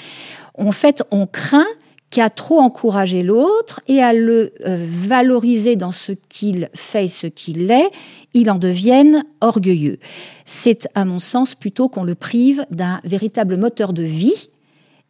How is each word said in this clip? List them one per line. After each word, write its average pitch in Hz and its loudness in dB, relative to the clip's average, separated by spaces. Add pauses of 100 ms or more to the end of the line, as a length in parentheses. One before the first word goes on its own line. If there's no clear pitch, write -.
(580)
En 202 0
fait, 294 2
on 196 0
craint 285 0 (460)
qu'à 226 0
trop 311 0
encourager 196 0
l'autre 294 0
et 269 4
à 240 4
le, 226 2 (120)
euh, 185 -2 (100)
valoriser 233 0
dans 180 -4
ce - -10 (160)
qu'il 185 -4
fait, - -4
ce - -6
qu'il 165 -6
est, 294 4 (440)
il 233 4
en 196 0
devienne 247 4 (180)
orgueilleux. 185 0 (480)
C'est, - 0
à 202 0
mon 180 -4
sens, 254 -2
plutôt 254 -4
qu'on 196 -8
le 175 -4
prive 262 0
d'un 180 -6
véritable 190 -2
moteur 214 -2
de 170 -4
vie 165 -2 (600)